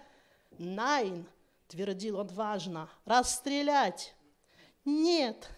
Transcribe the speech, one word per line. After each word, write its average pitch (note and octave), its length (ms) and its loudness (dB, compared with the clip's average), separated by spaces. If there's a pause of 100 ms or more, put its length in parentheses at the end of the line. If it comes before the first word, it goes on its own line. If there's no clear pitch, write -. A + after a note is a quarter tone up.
(580)
«Найн», F#3+ 680 0 (400)
твердил G3 520 -6
он G3+ 80 -4
важно, F3+ 640 -6 (160)
«расстрелять». C#4 1080 2 (720)
«Нет», D4+ 760 2